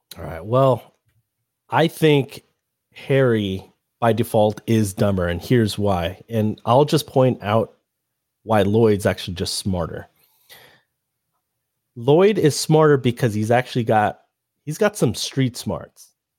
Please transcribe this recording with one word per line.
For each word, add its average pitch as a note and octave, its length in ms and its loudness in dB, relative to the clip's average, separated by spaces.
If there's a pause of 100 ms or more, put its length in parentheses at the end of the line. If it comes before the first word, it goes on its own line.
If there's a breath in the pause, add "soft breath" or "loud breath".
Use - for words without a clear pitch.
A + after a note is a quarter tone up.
(180)
All F#2 60 -16
right. E2 220 -12
Well, B2+ 500 0 (760)
I D3+ 180 2
think D3 560 0 (500)
Harry, A2 680 -2 (360)
by A#2 140 2
default, G#2+ 540 0
is A2 260 0
dumber, G2 340 -2
and F2 140 -4
here's A2+ 360 0
why. F#2+ 520 -4
And G#2+ 360 -2
I'll B2+ 200 4
just D3 220 -2
point C3 340 0
out G#2 340 -2 (680)
why G#2+ 200 2
Lloyd's G#2 420 2
actually F2+ 300 -4
just F2+ 200 -8
smarter. F2 520 -6 (1900 soft breath)
Lloyd E3+ 420 2
is D#3 200 2
smarter D#3 400 4
because A#2+ 360 -2
he's A2 180 -2
actually B2 320 -2
got, G#2+ 380 0 (440)
he's D3+ 120 -10
got G#3 200 -2
some B2 180 -2
street - 420 -4
smarts. - 560 -12 (260)